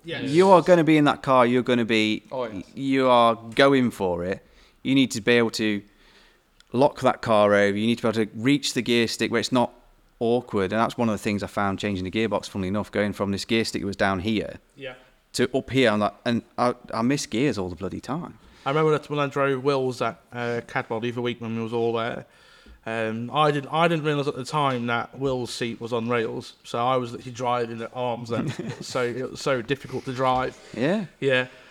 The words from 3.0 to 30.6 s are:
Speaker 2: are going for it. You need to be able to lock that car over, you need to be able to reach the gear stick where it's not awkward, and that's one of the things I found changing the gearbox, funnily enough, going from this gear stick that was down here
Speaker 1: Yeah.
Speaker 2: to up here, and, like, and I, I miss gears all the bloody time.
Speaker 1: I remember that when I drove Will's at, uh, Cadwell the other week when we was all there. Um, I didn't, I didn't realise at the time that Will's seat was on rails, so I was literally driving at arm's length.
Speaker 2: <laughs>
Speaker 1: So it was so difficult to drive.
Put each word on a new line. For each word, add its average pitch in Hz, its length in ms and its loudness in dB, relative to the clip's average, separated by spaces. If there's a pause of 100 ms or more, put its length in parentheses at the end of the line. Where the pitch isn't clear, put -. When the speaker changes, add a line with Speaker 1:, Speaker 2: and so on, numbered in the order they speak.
Speaker 2:
are 117 280 6
going 120 560 2
for 87 340 -2
it. 95 180 -4 (380)
You 127 140 2
need 135 160 4
to 113 100 -6
be 120 120 2
able 117 180 4
to 104 320 -2 (880)
lock 135 300 2
that 127 200 2
car 104 320 6
over, 101 240 4
you 110 100 0
need 117 100 2
to - 60 -16
be 120 40 0 (120)
able 107 60 2
to 104 140 -8
reach 139 340 0
the 127 80 -2
gear 117 260 2
stick 107 240 -2
where 117 80 2
it's - 120 -4
not 123 200 2 (480)
awkward, 113 540 0
and 110 80 2
that's 117 160 0
one 117 120 0
of 107 40 0
the 98 60 -4
things 101 240 -2
I 95 40 -6
found 98 320 -4
changing 98 240 -4
the 90 80 -6
gearbox, 107 380 -2
funnily 95 200 -4
enough, 101 220 -4
going 101 220 -2
from 101 180 -4
this 95 140 -4
gear 113 200 0
stick - 160 -6
that - 40 -6
was 98 100 -6
down 98 240 0
here 101 360 -4 (200)
Speaker 1:
Yeah. 131 180 -14 (400)
Speaker 2:
to - 220 0
up - 140 -4
here, 123 220 4
and, 104 100 0
like, 101 120 0 (120)
and 117 160 0 (160)
I, 120 180 0 (180)
I 113 80 -4
miss 143 240 0
gears 117 320 -2
all 92 120 -4
the 87 60 -10
bloody 92 260 -8
time. 156 360 -10 (280)
Speaker 1:
I 135 40 -2
remember 156 220 2
that 147 180 -2
when 147 100 -4
I 143 80 0
drove 139 360 0
Will's 131 380 0
at, 117 180 -4 (140)
uh, 120 340 -4
Cadwell 120 320 -6
the 120 120 -4
other 120 100 -6
week 120 180 -4
when 113 160 -8
we 113 80 -4
was 113 100 -6
all 117 200 0
there. 117 320 -6 (600)
Um, 113 460 -4
I 151 180 4
didn't, 139 220 -4
I 165 140 4
didn't 160 180 -2
realise 147 220 0
at 147 80 -4
the 127 100 -10
time 131 420 -2
that 117 300 -4
Will's 131 360 -4
seat 117 280 -6
was 117 100 -10
on 117 180 -2
rails, 120 440 -4 (100)
so - 220 -8
I 131 120 2
was 120 160 -4
literally 127 180 -14
driving 120 500 -4
at 113 140 -10
arm's 120 360 -4
length. 117 500 -4
Speaker 2:
<laughs> - 40 -
Speaker 1:
So 131 180 -4
it 120 280 -6
was - 100 -14
so 131 200 -2
difficult 131 440 -6
to 131 80 -6
drive. 127 440 0 (180)